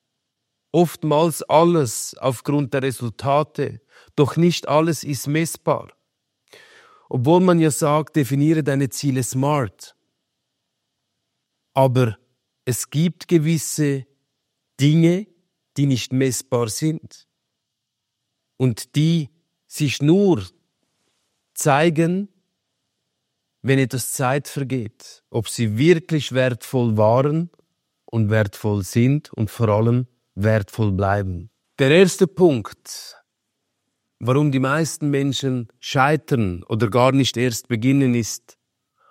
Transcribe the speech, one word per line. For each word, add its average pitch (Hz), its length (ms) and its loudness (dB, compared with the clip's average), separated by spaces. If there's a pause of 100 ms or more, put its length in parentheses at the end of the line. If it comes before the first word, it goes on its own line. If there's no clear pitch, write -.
(680)
oftmals 156 720 0
alles 156 800 2
aufgrund 139 540 -2
der 135 80 -2
Resultate, 135 960 -4 (340)
doch 147 220 2
nicht 170 320 2
alles 156 340 0
ist 139 240 -8
messbar. 147 640 -4 (1200)
Obwohl 143 320 2
man 180 180 4
ja 160 140 2
sagt, 151 420 -2
definiere 147 480 0
deine 139 280 -2
Ziele 131 340 -4
smart. 135 720 -4 (1800)
Aber 127 440 2 (460)
es - 260 -6
gibt 165 380 -4
gewisse 147 800 -2 (720)
Dinge, 165 480 2 (500)
die 143 100 0
nicht 131 260 -2
messbar 131 560 -2
sind - 580 -8 (1300)
und 127 360 -4
die 156 360 0 (360)
sich - 360 -4
nur 165 420 4 (1120)
zeigen, 165 720 0 (1300)
wenn 135 160 2
etwas 131 340 -2
Zeit 139 360 -2
vergeht, 131 840 -10
ob 113 180 -4
sie 110 300 -2
wirklich 160 540 2
wertvoll 123 680 0
waren 139 500 2 (560)
und 113 240 -2
wertvoll 104 540 -2
sind 127 500 -2
und - 180 -4
vor 110 200 -2
allem 120 360 2 (280)
wertvoll 107 580 0
bleiben. 95 560 -4 (300)
Der 135 120 2
erste 180 360 4
Punkt, - 880 -2 (1040)
warum 135 340 2
die 131 80 0
meisten 147 480 -2
Menschen 135 600 -2 (120)
scheitern 131 840 0
oder 113 260 -2
gar 127 220 4
nicht 131 260 0
erst 120 300 -4
beginnen, 127 460 0
ist - 440 -6 (520)